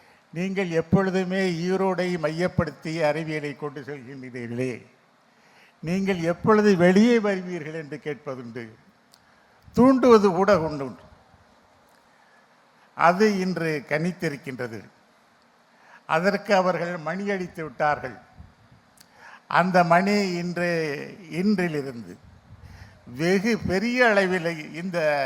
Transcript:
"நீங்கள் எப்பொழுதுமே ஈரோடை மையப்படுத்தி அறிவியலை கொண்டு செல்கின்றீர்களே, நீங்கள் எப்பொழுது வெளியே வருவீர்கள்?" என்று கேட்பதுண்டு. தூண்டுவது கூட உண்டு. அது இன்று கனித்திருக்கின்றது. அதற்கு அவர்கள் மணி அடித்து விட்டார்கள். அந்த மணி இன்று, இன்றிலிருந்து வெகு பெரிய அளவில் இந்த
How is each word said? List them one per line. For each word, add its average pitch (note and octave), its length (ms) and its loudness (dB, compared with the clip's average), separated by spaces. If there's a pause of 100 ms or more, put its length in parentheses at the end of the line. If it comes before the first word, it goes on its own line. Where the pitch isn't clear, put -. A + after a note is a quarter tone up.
(300)
"நீங்கள் F#3 400 -4
எப்பொழுதுமே F#3 840 0
ஈரோடை F3+ 680 -2
மையப்படுத்தி D#3+ 840 -4
அறிவியலை D3+ 520 -2
கொண்டு D3 260 -10
செல்கின்றீர்களே, B2+ 1120 -10 (880)
நீங்கள் F#3+ 400 -2
எப்பொழுது G3+ 580 4
வெளியே G#3 420 6
வருவீர்கள்?" F3+ 540 -4
என்று D3+ 300 -12
கேட்பதுண்டு. A#2+ 800 -12 (920)
தூண்டுவது A#3+ 560 6
கூட F#3+ 280 4
உண்டு. C#3+ 360 -6 (2000)
அது F#3 440 4
இன்று E3 480 -2
கனித்திருக்கின்றது. C#3+ 1040 -6 (1160)
அதற்கு G3 500 0
அவர்கள் F3 420 0
மணி F3+ 340 -6
அடித்து F3+ 320 -8
விட்டார்கள். C3 560 -4 (1300)
அந்த F3 360 4
மணி F#3+ 500 2
இன்று, F3 380 -4 (600)
இன்றிலிருந்து D#3 840 -2 (880)
வெகு F#3 520 0
பெரிய A#3+ 500 0
அளவில் F3 640 0
இந்த E3+ 240 -8 (280)